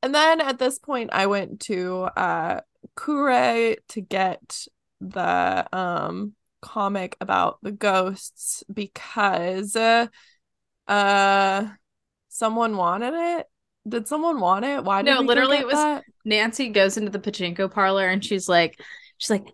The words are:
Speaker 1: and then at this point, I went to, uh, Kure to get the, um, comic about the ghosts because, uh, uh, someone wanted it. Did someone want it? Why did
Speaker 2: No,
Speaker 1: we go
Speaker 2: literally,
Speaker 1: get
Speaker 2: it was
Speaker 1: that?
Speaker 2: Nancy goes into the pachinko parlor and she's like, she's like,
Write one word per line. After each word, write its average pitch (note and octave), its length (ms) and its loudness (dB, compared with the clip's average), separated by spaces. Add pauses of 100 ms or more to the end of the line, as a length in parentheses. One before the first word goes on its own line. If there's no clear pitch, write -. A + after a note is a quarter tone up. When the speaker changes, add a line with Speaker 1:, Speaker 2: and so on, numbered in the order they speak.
Speaker 1:
and C4+ 140 -2
then D#4+ 260 4
at C4+ 180 -2
this B3+ 200 0
point, B3+ 340 -6
I F#3+ 140 2
went G3+ 340 -4
to, F#3 420 -4 (120)
uh, E3+ 460 -2 (380)
Kure B3 760 0 (140)
to A3 120 -10
get - 680 -4 (340)
the, F3+ 760 0
um, F3+ 580 -4 (280)
comic G3 580 -4
about F#3+ 420 0
the G#3 120 -8
ghosts F#3+ 920 -2 (100)
because, G3 1000 -2
uh, A3+ 320 4 (800)
uh, G3 800 4 (640)
someone A3+ 480 0
wanted F#3+ 360 0
it. E4+ 340 -2 (400)
Did A3 200 -4
someone D#4 320 0
want F#3+ 260 2
it? C#4 180 -2
Why G3 180 0
did C#4 60 2
Speaker 2:
No, C4+ 120 4
Speaker 1:
we C4+ 60 2
go - 40 0
Speaker 2:
literally, C4 280 4
Speaker 1:
get C#4+ 60 0
Speaker 2:
it A#3+ 40 -6
was C#4 100 2
Speaker 1:
that? D4+ 280 0 (200)
Speaker 2:
Nancy A3 440 0
goes G3 280 4
into G#3 120 -4
the G3 100 -6
pachinko F#3 520 -4
parlor G3 360 2
and F#3+ 160 0
she's F#3+ 240 -4
like, E3+ 320 2 (380)
she's - 120 -8
like, G3+ 240 0